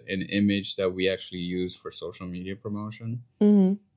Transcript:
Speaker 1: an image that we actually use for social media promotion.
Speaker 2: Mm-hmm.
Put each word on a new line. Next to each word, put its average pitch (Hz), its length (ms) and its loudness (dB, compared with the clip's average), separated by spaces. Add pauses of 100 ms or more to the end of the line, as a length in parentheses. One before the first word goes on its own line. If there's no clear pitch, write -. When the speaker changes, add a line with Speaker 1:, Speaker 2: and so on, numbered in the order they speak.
Speaker 1:
an 95 160 -2
image 101 520 2
that 95 160 0
we 92 180 0
actually 92 300 -4
use 90 360 -2
for - 140 -8
social 87 380 -6
media 90 280 -8
promotion. 107 680 -8 (180)
Speaker 2:
Mm-hmm. 202 340 6 (220)